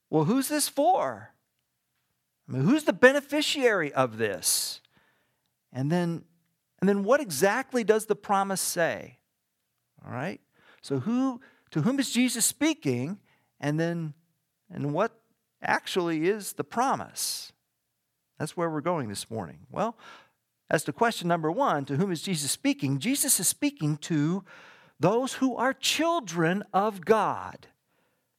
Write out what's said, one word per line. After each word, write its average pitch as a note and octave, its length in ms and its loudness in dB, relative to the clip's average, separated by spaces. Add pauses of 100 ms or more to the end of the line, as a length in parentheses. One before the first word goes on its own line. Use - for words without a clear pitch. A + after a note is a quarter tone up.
"Well, D#3 160 2
who's B3+ 240 0
this D4 220 -2
for? C3+ 640 0 (1120)
I C3 40 -10
mean, B2+ 100 0
who's C#4 220 4
the D4 100 2
beneficiary B3+ 1000 4
of B2 240 0
this? - 640 -2 (920)
And C3+ 220 -4
then, E3+ 320 -2 (560)
and F#3 80 2
then G3+ 160 2
what C4 160 4
exactly G#3 640 0
does G#3+ 220 4
the G#3 100 0
promise G3 460 0
say?" B2 560 -2 (840)
All G#2 80 -16
right? C3+ 300 -8 (400)
So C#3 200 -4
who, B3 420 -2 (300)
to D#3 100 0
whom C4 180 2
is A#3 100 -4
Jesus A#3+ 360 2
speaking? E3+ 720 0 (420)
And D3 180 0
then, E3+ 360 -2 (580)
and C#3+ 220 -4
what G3+ 180 0 (480)
actually E3+ 680 0
is G3+ 280 -2
the D3 100 -6
promise? - 880 -4 (840)
That's - 180 -8
where E3+ 140 -2
we're D#3 100 -4
going D3 300 -2
this - 200 -10
morning. E2+ 400 -10
Well, A3+ 280 -4 (720)
as D#3+ 140 0
to D3 100 -4
question A3 340 0
number E3 240 0
one, F#3+ 320 0
to C#3 120 -4
whom F#3+ 140 2
is E3 120 -4
Jesus D3+ 280 -4
speaking? D3+ 480 0
Jesus B3+ 400 0
is F3+ 80 -2
speaking D#3 520 -2
to E3 440 0 (560)
those A3+ 360 2
who C4 220 0
are C4 180 0
children G3+ 880 0 (100)
of G3 320 0
God. C#3 600 0 (720)